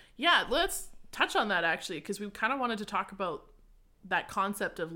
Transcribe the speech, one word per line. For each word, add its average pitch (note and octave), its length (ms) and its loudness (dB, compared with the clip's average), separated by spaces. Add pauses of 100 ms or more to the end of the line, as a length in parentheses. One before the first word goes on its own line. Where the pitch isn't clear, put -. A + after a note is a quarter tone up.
(160)
Yeah, C#4+ 320 6
let's E4 400 0 (240)
touch - 240 0
on B3 120 4
that F3+ 140 4
actually, E3 380 0
'cause G3 180 -6
we G#3 120 -6
kinda - 260 0
wanted A#3+ 220 0
to G#3+ 60 -6
talk G3+ 280 -2
about F#3 340 -4 (600)
that F3+ 200 0
concept G3+ 540 -2
of E3 160 -2